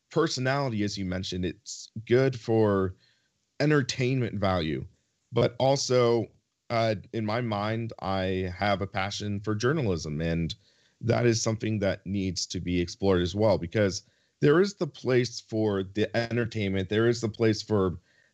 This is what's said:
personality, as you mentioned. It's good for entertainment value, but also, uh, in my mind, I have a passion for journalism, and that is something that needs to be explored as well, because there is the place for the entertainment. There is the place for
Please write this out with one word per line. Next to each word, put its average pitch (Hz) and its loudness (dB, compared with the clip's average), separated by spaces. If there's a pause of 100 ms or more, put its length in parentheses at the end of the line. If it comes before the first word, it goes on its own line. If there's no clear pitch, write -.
personality, 135 0
as 101 -4
you 98 -6
mentioned. 92 -4
It's - -8 (140)
good 127 2
for 101 2 (640)
entertainment 131 0
value, 90 0 (480)
but 117 2
also, 123 2 (420)
uh, 113 0 (160)
in 110 -4
my 110 -2
mind, 110 -4 (100)
I 92 -2
have 101 0
a 98 -4
passion 101 -6
for 107 -2
journalism, 98 -2
and 82 -2 (460)
that 117 2
is 113 2
something 110 -2
that 95 -2
needs 92 -4
to 90 -8
be 90 0
explored 90 2
as 87 -2
well, 104 4
because 92 0 (360)
there 147 6
is 202 0
the 175 -4
place 123 -2
for 104 -2
the 98 -2
entertainment. 113 -2
There 113 2
is 117 0
the 117 -2
place 110 0
for 95 0 (340)